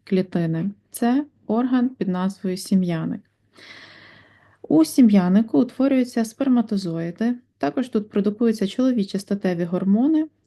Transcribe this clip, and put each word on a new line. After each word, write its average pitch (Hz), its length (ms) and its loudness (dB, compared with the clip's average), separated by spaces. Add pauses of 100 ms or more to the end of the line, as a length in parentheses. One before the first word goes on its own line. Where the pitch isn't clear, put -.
клітини. 175 680 -2 (200)
Це 254 340 0 (220)
орган 247 420 0
під 196 200 -6
назвою 185 480 -4
сім'яник. 175 640 -2 (1500)
У 320 160 4
сім'янику 214 760 4
утворюються 254 640 0
сперматозоїди, 220 1080 -2 (240)
також 269 300 -4
тут 214 220 -4
продукуються 214 560 0
чоловічі 233 520 -2
статеві 190 460 -4
гормони, 214 640 0 (200)